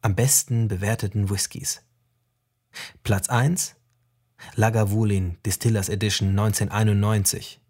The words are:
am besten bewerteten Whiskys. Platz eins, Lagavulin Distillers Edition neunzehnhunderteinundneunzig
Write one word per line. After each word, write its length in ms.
am 120
besten 540
bewerteten 640
Whiskys. 500
Platz 260
eins, 460
Lagavulin 920
Distillers 440
Edition 440
neunzehnhunderteinundneunzig 1300